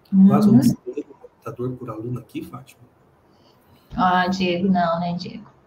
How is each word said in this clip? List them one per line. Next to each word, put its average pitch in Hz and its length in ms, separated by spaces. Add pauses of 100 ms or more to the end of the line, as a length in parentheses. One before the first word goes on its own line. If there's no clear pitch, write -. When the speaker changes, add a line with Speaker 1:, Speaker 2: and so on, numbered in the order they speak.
(120)
Speaker 1:
Nós 196 340
vamos 226 220
Speaker 2:
Uhum. - 60 (200)
Speaker 1:
ter 147 160
um - 140
orientador 123 480
por 123 180
aluno 117 300
aqui, - 240
Fátima? - 380 (1120)
Speaker 2:
Ah, 180 320
Diego, 185 400
não, 175 320
né, 175 140
Diego? - 300 (220)